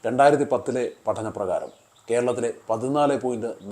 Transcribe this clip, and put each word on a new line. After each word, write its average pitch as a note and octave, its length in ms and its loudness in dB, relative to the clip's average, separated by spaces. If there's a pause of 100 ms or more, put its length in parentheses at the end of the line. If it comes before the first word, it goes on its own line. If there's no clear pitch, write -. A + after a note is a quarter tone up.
രണ്ടായിരത്തി C#3 460 6
പത്തിലെ B2+ 300 -2 (220)
പഠനപ്രകാരം G#2 680 -4 (380)
കേരളത്തിലെ A#2+ 420 0 (200)
പതിനാല് C#3 520 2
പോയിന്റ് A#2+ 280 -4 (220)